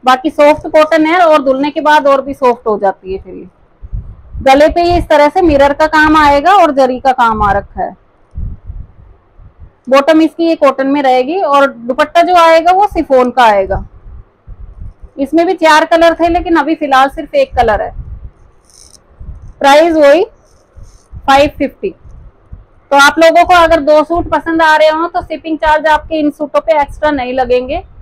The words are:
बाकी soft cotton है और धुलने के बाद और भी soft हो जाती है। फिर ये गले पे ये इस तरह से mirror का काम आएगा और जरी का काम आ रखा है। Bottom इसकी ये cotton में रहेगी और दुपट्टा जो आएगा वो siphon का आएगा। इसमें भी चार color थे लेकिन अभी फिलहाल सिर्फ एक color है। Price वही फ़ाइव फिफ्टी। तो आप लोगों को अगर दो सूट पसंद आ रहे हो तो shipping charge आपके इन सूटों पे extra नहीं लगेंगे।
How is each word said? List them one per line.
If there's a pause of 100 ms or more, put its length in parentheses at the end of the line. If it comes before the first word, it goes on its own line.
बाकी
soft
cotton
है
और
धुलने
के
बाद
और
भी
soft
हो
जाती
है।
फिर
ये (960)
गले
पे
ये
इस
तरह
से
mirror
का
काम
आएगा
और
जरी
का
काम
आ
रखा
है। (1900)
Bottom
इसकी
ये
cotton
में
रहेगी
और
दुपट्टा
जो
आएगा
वो
siphon
का
आएगा। (1300)
इसमें
भी
चार
color
थे
लेकिन
अभी
फिलहाल
सिर्फ
एक
color
है। (1700)
Price
वही (1000)
फ़ाइव
फिफ्टी।
तो
आप
लोगों
को
अगर
दो
सूट
पसंद
आ
रहे
हो
तो
shipping
charge
आपके
इन
सूटों
पे
extra
नहीं
लगेंगे। (180)